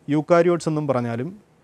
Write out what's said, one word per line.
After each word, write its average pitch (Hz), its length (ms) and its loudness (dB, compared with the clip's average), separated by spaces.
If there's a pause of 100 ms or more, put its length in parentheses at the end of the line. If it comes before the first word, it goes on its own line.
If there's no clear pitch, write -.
യൂക്കാരിയോട്സ് 170 600 2
എന്നും 151 200 -4
പറഞ്ഞാലും, 123 420 -4 (340)